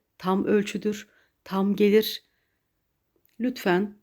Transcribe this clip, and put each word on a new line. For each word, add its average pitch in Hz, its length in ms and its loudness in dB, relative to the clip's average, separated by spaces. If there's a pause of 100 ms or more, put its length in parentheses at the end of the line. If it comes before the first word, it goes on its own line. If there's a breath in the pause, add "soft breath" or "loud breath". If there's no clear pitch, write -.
(180)
tam 190 280 0
ölçüdür, 208 600 -2 (360)
tam 196 320 0
gelir. 208 480 2 (1160)
Lütfen 208 640 -2